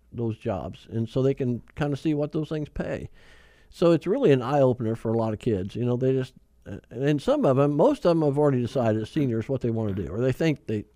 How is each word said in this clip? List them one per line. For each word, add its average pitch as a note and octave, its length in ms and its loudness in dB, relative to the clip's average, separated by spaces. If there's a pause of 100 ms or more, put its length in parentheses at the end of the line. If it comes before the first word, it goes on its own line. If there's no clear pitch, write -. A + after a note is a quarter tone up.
(140)
those A2+ 240 -4
jobs. F#2+ 540 -8
And A2+ 180 -4
so C3 140 0
they C3+ 100 4
can B2 280 -4 (140)
kinda D3 200 -2
see D#3 180 -2
what D3 200 -4
those D#3 160 -4
things D3+ 200 -6
pay. - 400 -8 (600)
So E3+ 240 4
it's D#3+ 120 0
really A3 280 4
an B2+ 100 2
eye-opener B2 520 2
for A2+ 180 -4
a A2+ 40 0
lot A2+ 160 -2
of G#2 60 -8
kids. G2+ 360 -4
You A2+ 100 -2
know, B2 120 0
they C3 140 0
just, C3 220 -2 (360)
uh, G2 80 -12 (140)
and C#3 300 0
some C#4 240 0
of C3 120 4
'em, D3 180 2
most G#3+ 300 2
of F3+ 60 4
'em E3 100 2
have C#3+ 160 2
already C#3+ 240 2
decided A2+ 400 0
as A2 80 -8
seniors A#2+ 400 -2
what C3+ 120 -4
they A#2 100 0
wanna A2 220 -2
do, F#2+ 160 -4
or F#2+ 100 -6
they B2+ 140 0
think D#3+ 340 -2
they, G#2+ 160 -4 (120)